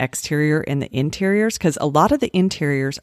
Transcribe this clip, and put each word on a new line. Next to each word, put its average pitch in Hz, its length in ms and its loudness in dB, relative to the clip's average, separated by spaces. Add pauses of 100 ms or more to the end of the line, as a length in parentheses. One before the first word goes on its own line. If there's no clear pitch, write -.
exterior 151 600 0
and 139 200 -4
the - 100 -8
interiors, 196 640 0
'cause 160 240 0
a 147 60 0
lot 151 240 4
of 285 80 4
the - 180 -2
interiors 143 680 0